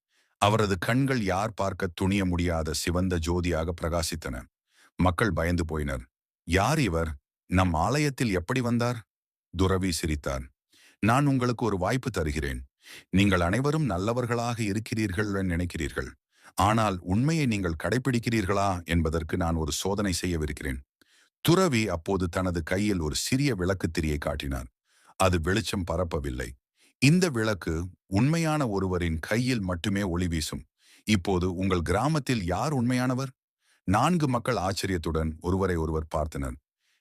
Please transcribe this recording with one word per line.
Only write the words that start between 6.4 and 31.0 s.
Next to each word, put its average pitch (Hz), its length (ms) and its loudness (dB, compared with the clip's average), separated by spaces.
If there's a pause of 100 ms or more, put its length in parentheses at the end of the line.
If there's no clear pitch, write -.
"யார் 101 340 2
இவர்? 82 380 0 (300)
நம் 90 260 2
ஆலயத்தில் 127 580 0
எப்படி 92 300 -2
வந்தார்?" 120 440 -2 (520)
துறவி 92 360 2
சிரித்தார். 71 520 -4 (540)
"நான் 127 280 4
உங்களுக்கு 123 380 2
ஒரு 98 140 0
வாய்ப்பு 117 320 -2
தருகிறேன். 73 540 -4 (460)
நீங்கள் 95 300 6
அனைவரும் 135 440 2
நல்லவர்களாக 117 760 -2
இருக்கிறீர்கள் 107 720 -2
என 95 220 0
நினைக்கிறீர்கள். 76 540 -4 (440)
ஆனால் 104 460 2
உண்மையை 135 460 0
நீங்கள் 95 360 -2
கடைப்பிடிக்கிறீர்களா 101 1040 0
என்பதற்கு 80 520 0
நான் 85 180 0
ஒரு 78 180 -2
சோதனை 98 400 -2
செய்யவிருக்கிறேன்." 76 680 -4 (600)
துறவி 156 480 4
அப்போது 87 400 -2
தனது 87 340 0
கையில் 95 380 0
ஒரு 76 140 -2
சிறிய 131 400 0
விளக்குத்திரியை 87 640 -2
காட்டினார். 69 500 -6 (480)
அது 92 240 4
வெளிச்சம் 92 440 0
பரப்பவில்லை. 71 680 -4 (460)
"இந்த 175 300 6
விளக்கு 98 600 -2 (180)
உண்மையான 151 600 2
ஒருவரின் 90 500 0
கையில் 120 420 0
மட்டுமே 95 420 -2
ஒளி 90 260 -2
வீசும். 78 360 -4 (400)